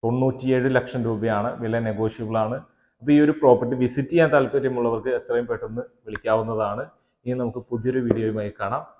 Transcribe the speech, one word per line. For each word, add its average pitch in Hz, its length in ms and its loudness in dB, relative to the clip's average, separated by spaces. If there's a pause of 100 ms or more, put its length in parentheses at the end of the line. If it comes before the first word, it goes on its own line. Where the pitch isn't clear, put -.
തൊണ്ണൂറ്റിയേഴ് 127 640 0 (100)
ലക്ഷം 123 300 -4
രൂപയാണ്. 110 420 0 (120)
വില 113 160 -2 (100)
നെഗോഷ്യബിൾ 110 560 -4
ആണ്. 120 140 -6 (420)
അപ്പൊ 123 160 -2
ഈ - 80 8
ഒരു 151 160 4
പ്രോപ്പർട്ടി 123 440 6
വിസിറ്റ് 135 300 -2
ചെയ്യാൻ 165 220 6
താല്പര്യമുള്ളവർക്ക് 123 720 0 (100)
എത്രയും 120 300 -2
പെട്ടെന്ന് 113 320 -6 (240)
വിളിക്കാവുന്നതാണ്. 110 800 -2 (420)
ഇനി 123 160 -2
നമുക്ക് 123 180 -6 (100)
പുതിയൊരു 123 360 -2
വീഡിയോയുമായി 110 440 -2 (100)
കാണാം. 117 220 -4 (180)